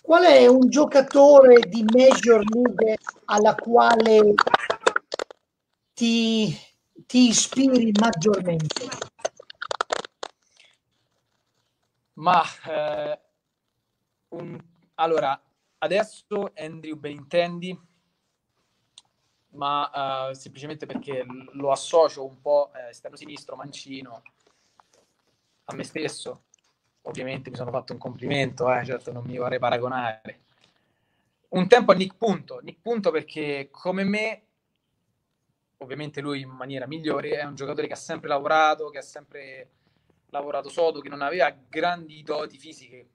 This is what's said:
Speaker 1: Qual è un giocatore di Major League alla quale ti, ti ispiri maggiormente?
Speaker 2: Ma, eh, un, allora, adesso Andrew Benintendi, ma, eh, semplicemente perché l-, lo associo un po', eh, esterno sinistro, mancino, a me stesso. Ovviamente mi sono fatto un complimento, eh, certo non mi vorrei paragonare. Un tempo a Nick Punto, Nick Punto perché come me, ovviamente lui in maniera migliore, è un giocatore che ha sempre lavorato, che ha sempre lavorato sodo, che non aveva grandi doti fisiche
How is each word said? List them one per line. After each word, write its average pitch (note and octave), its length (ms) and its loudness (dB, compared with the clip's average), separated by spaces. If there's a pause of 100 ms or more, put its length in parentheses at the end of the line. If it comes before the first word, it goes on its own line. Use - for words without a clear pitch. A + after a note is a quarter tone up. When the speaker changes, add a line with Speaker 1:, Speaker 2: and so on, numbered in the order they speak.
Speaker 1:
Qual E4+ 220 4
è C4+ 220 10
un B3+ 240 8
giocatore C#4 920 8
di G#3+ 220 -4
Major A#3 640 6
League A3 500 0 (280)
alla G#3 300 2
quale A3 800 4 (1600)
ti, A3+ 640 -2 (520)
ti B3 220 4
ispiri B3 680 0
maggiormente? F3+ 880 -2 (3250)
Speaker 2:
Ma, E3 300 0 (240)
eh, D3+ 520 -6 (1080)
un, D#3+ 340 -16 (320)
allora, D#3 460 -2 (380)
adesso G3+ 760 -6
Andrew D#3 400 -16
Benintendi, F3 1000 -8 (1600)
ma, C#3 760 -6
eh, C3+ 60 -14
semplicemente C#3+ 500 -18
perché B2+ 380 -12
l-, B2+ 300 -18
lo C#3 180 -6
associo C#3+ 540 0
un C3 160 -20
po', C#3+ 320 0
eh, B2 160 -18
esterno C3+ 280 -20
sinistro, D3 380 -18
mancino, C3+ 680 -18 (1400)
a B2 100 -16
me - 80 -14
stesso. - 600 -12 (600)
Ovviamente C3 460 -12
mi D3+ 60 -16
sono B2+ 160 -12
fatto B2+ 220 -10
un B2 60 -16
complimento, B2 760 -6
eh, A#2+ 120 -4
certo B2+ 260 -12
non B2 140 -14
mi B2+ 120 -12
vorrei B2+ 220 -6
paragonare. A#2+ 800 -6 (1120)
Un F3+ 180 -2
tempo A#3+ 240 6
a F3 40 6
Nick F#3+ 220 -4
Punto, D3+ 440 -4
Nick D#3+ 200 -20
Punto G#3+ 300 -4
perché D3 600 -8
come F#3+ 320 -8
me, G#3 400 -6 (1300)
ovviamente C#3+ 440 -14
lui C#3+ 200 -8
in C3 80 -18
maniera C3 380 -12
migliore, D3+ 500 -8
è D3 60 -8
un C#3 120 -12
giocatore D3 320 -8
che - 60 -12
ha - 40 -14
sempre D#3+ 300 -14
lavorato, D#3 600 0
che D3 80 -18
ha C3 60 -16
sempre C3+ 680 -20 (600)
lavorato C#3+ 400 -10
sodo, D#3+ 300 -2
che C#3 100 -18
non C#3+ 120 -12
aveva D#3+ 340 -2 (140)
grandi D#3+ 540 -8
doti D3+ 340 -10
fisiche C3 580 -20